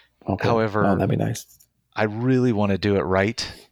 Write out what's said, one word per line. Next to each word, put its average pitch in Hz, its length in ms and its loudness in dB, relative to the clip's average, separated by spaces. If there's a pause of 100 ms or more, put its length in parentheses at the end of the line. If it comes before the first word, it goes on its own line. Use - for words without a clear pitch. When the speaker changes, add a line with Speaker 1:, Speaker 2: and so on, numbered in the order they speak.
(280)
Speaker 1:
Okay. 98 200 -2
Speaker 2:
However, 110 380 0
Speaker 1:
Oh, 98 100 4
that'd 98 140 0
be 107 60 0
nice. 113 300 -4 (500)
Speaker 2:
I 107 80 0
really 123 500 0
wanna 101 240 0
do 101 180 0
it 95 60 2
right, 95 500 0 (200)